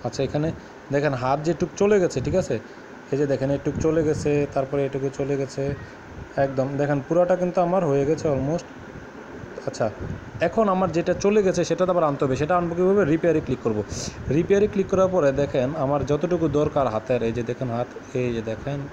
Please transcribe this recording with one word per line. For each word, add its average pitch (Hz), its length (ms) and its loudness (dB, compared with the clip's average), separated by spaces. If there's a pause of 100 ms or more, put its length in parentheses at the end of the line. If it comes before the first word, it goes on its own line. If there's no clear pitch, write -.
আচ্ছা, 123 180 -4
এখানে 135 300 -2 (400)
দেখেন 139 220 2
হাত 131 300 0
যেটুক 175 320 0
চলে 202 240 4
গেছে, 156 200 0
ঠিক 143 140 -2
আছে, 147 240 0 (540)
এই 135 60 0
যে 147 80 2
দেখেন 135 240 0
এটুক 151 300 -2
চলে 160 240 2
গেছে, 147 500 2
তারপরে 139 320 0
এটুকু 135 320 -2
চলে 139 180 -2
গেছে, 139 380 -4 (640)
একদম 135 400 2
দেখেন 143 320 2
পুরাটা 175 280 4
কিন্তু 180 240 0
আমার 175 240 2
হয়ে 139 220 4
গেছে 156 220 0
almost। 143 360 0 (1040)
আচ্ছা, - 240 -2 (500)
এখন 196 280 2
আমার 185 240 2
যেটা 170 220 2
চলে 208 280 4
গেছে 175 220 2
সেটা 165 220 2
তো 180 60 2
আবার 170 120 4
আনতে 147 200 2
হবে, 131 120 2
সেটা 151 200 2
আনবো 170 180 0
কীভাবে? 185 300 4
রিপেয়ারে 160 360 4
click 131 240 -2
করব। 104 180 0 (480)
রিপেয়ারে 190 360 4
click 196 220 -2
করার 185 200 4
পরে 160 240 4
দেখেন 135 440 0
আমার 135 300 0
যতটুকু 160 420 0
দরকার 143 400 2
হাতের, 113 340 0
এই 113 100 0
যে 120 100 -2
দেখেন 123 280 -4
হাত, - 460 -6
এই 123 160 0
যে 113 100 -2
দেখেন 113 360 -6 (140)